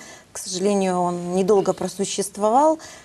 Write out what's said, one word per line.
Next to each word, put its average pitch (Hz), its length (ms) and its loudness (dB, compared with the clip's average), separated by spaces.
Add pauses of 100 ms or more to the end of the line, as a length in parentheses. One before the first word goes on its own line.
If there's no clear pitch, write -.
(340)
К - 60 -16
сожалению, 190 600 0
он 175 360 -2
недолго 190 380 4
просуществовал, 208 1040 0 (260)